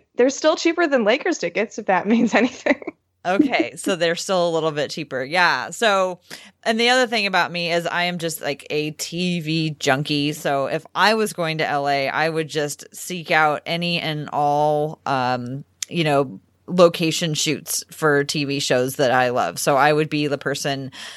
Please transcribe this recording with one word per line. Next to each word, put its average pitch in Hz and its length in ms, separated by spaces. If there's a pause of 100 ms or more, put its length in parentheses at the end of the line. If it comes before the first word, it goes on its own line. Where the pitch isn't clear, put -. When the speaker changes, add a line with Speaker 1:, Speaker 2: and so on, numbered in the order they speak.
(160)
Speaker 1:
they're 254 160
still 320 240
cheaper 339 320
than 262 160
Lakers 285 340
tickets, 185 400
if 220 80
that 185 220
means 226 260
anything. 247 480 (420)
Speaker 2:
Okay, 185 520
so 190 200
they're 170 200
still 180 340
a - 20
little 160 200
bit 147 180
cheaper. 135 340
Yeah. 147 460
So, 190 520 (420)
and 226 160
the 240 100
other 254 160
thing 214 220
about 170 240
me 170 200
is 170 140
I 175 180
am 175 140
just, 160 240
like, 139 300
a 151 200
T 175 500
V 156 380
junkie. 143 540
So 143 320
if 151 200 (100)
I 196 180
was 214 180
going 160 280
to 127 100
L 143 180
A, 139 220
I 156 200
would 156 180
just 147 380 (100)
seek 180 340
out 156 380
any 170 320
and 151 340
all, 147 720
um, 127 580 (240)
you 170 160
know, 139 360 (280)
location 170 680
shoots - 580
for 143 320
T 143 220
V 139 140
shows 131 360
that 131 160
I 127 200
love. 98 280
So 147 160
I 143 160
would 151 180
be 151 180
the 139 100
person, 139 540 (260)